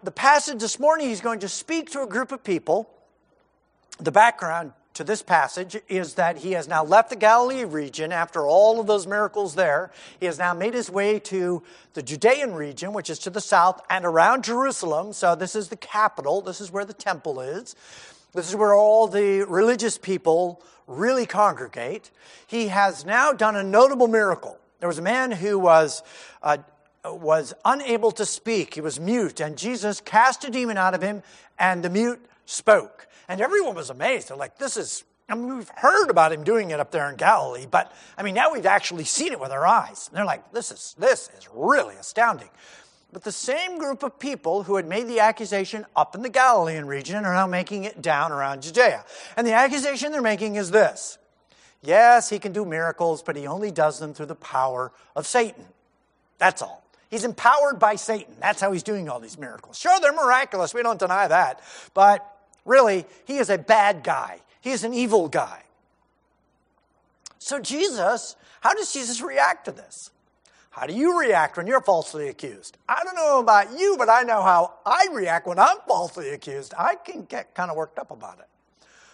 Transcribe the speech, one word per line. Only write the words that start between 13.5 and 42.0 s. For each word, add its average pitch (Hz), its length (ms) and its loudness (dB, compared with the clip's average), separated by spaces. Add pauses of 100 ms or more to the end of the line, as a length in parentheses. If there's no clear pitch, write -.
and 180 140 -4
around 180 380 4
Jerusalem. 214 680 -4
So 170 220 0
this 180 200 -8
is 208 140 -8
the 220 80 -14
capital. 196 640 -2
This 180 180 -12
is 190 120 -14
where 196 120 -6
the 202 100 -14
temple 156 460 -6
is. 156 360 -12 (580)
This 170 160 -6
is 196 60 -6
where 208 180 4
all 214 340 6
the 196 400 0
religious 220 500 2
people 175 640 0 (240)
really 226 400 -2
congregate. 185 840 -2 (340)
He 226 220 -4
has 185 380 0
now 247 260 2
done 214 240 0
a 196 80 -4
notable 240 460 6
miracle. 208 500 0 (200)
There 175 100 -4
was 165 100 -6
a 170 40 -8
man 247 280 -2
who 202 260 -2
was, 160 460 4 (400)
uh, 147 140 0 (460)
was 160 500 -2 (120)
unable 233 460 0
to 214 140 -4
speak. - 500 -4
He 156 60 -10
was 147 180 -8
mute, 190 400 -2
and 151 180 -6
Jesus 208 440 -6
cast 247 420 2
a 269 80 -10
demon 233 260 -4
out 185 160 2
of 170 80 -4
him, 202 220 -6 (340)
and 180 240 0
the 175 80 -4
mute 233 340 -2 (220)
spoke. - 600 0 (200)
And 190 140 -6
everyone 330 320 0
was 151 160 -12
amazed. 170 400 -4
They're 135 80 -14
like, 139 220 -10
"This 269 180 -6
is, - 260 -10 (240)
I 214 60 -8
mean, 247 240 -8
we've 226 180 -14
heard 359 360 4
about 160 200 6
him 151 120 -8
doing 202 260 0
it 151 100 -4
up 143 120 -4
there 147 180 -2
in 135 60 -12
Galilee, 135 500 2
but, 170 260 0 (260)
I 196 60 -10
mean, 196 120 -6
now 311 160 2
we've 202 160 -2
actually 175 380 0
seen 320 260 -4
it 185 80 -10
with 131 120 -8
our 139 140 -2
eyes." 202 440 0
And 160 80 -10
they're 202 80 -2
like, - 260 -6
"This 226 180 -8
is, - 300 -18
this 233 380 0
is - 140 -20
really 135 440 0
astounding." 208 540 -2 (640)